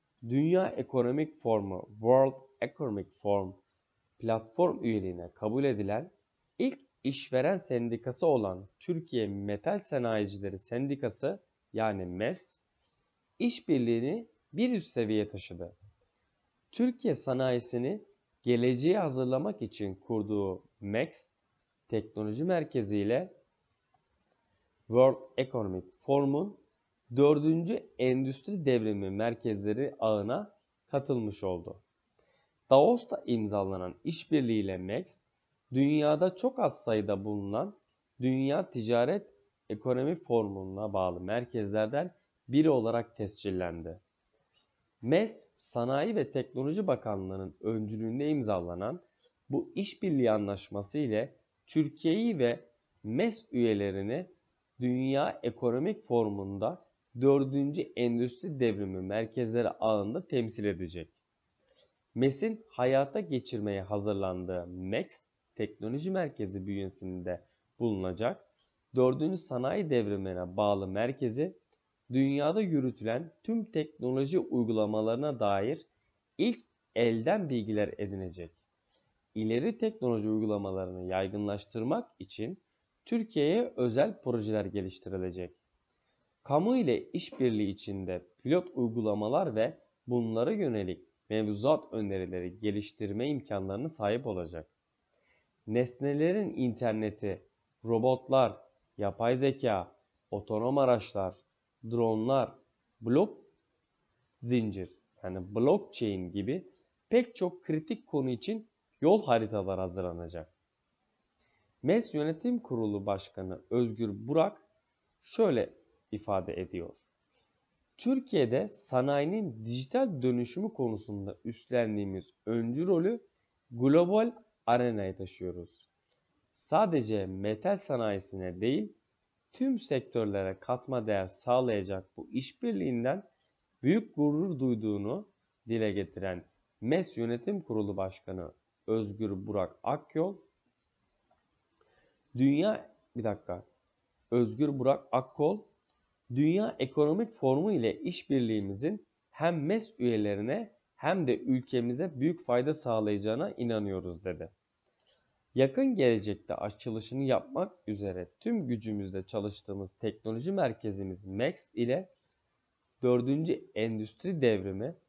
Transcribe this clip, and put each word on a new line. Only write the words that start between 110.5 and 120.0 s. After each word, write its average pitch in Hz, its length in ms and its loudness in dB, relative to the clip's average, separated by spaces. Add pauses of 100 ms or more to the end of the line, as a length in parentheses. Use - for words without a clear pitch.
mes 208 300 2
Yönetim 160 460 -2
Kurulu 107 460 -4
Başkanı 95 640 -6
Özgür 113 580 -2
Burak 160 340 0 (600)
şöyle 160 480 2 (420)
ifade 98 420 -2
ediyor. 87 420 -8 (1040)
"Türkiye'de 196 680 2
sanayinin 143 1000 0
dijital 131 560 -2